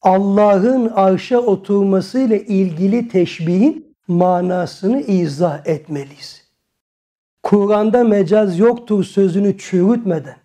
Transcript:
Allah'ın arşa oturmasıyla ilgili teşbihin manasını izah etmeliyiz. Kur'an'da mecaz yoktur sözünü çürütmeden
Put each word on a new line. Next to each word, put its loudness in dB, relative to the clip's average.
Allah'ın 2
arşa 0
oturmasıyla 0
ilgili -2
teşbihin -2
manasını -2
izah -2
etmeliyiz. -10
Kur'an'da 2
mecaz 2
yoktur 0
sözünü 0
çürütmeden -2